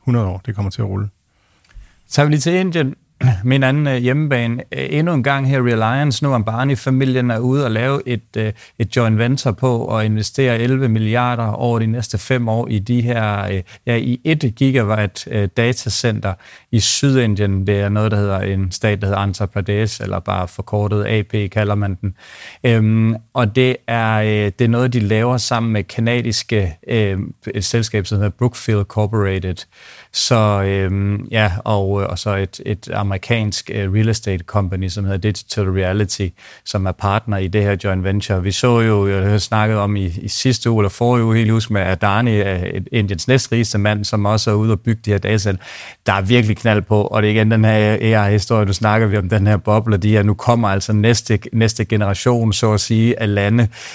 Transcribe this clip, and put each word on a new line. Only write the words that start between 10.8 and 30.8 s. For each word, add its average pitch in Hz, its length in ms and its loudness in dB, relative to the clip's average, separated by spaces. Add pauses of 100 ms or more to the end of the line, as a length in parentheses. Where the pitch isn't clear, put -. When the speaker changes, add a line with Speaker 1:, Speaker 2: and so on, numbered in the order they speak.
Speaker 2:
milliarder 113 580 0
over 117 320 -2
de 113 80 0
næste 110 320 -4
fem 123 300 -2
år 113 200 -2
i 110 100 -2
de 120 220 0
her, 110 440 -2
øh, 98 180 -4 (240)
ja, 120 100 0
i 123 280 -2
et 151 320 0
gigawatt, 110 760 0
øh, 104 260 -2
datacenter 110 800 -2 (380)
i 113 80 2
Sydindien. 104 840 0
Det 101 140 2
er 101 80 0
noget, 107 220 0
der 107 60 0
hedder 101 240 0
en 98 320 -2
stat, 104 280 -2
der 101 60 -2
hedder 98 140 0
Andhra 101 260 -2
Pradesh, 101 560 -4
eller 95 160 -4
bare 92 300 -4
forkortet 104 580 -2
A 110 160 0
P 104 300 -4
kalder 104 220 0
man 101 260 -2
den. 95 140 -4 (500)
Øhm, 110 500 4 (200)
og 117 220 0
det 127 200 4 (100)
er, 113 280 0
øh, 107 440 0
det - 20 -20
er 120 80 4
noget, 120 240 2
de 120 80 0
laver 110 360 2
sammen 113 360 -2
med 104 120 -2
kanadiske, 113 920 -2 (120)
øh, 104 300 0 (360)
et 104 100 -4
selskab, 110 420 -2
som 107 100 -2
hedder 101 220 2
Brookfield 110 460 0
Corporated. 98 720 -2 (560)
Så, 107 500 2
øhm, 98 680 0